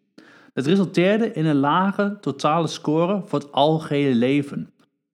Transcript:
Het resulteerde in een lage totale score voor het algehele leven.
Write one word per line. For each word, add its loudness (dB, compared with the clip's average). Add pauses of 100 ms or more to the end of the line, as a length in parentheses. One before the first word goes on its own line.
(540)
Het -4
resulteerde 2
in -4
een 2
lage 0
totale -2
score -2
voor -4
het -12
algehele 2
leven. -2 (400)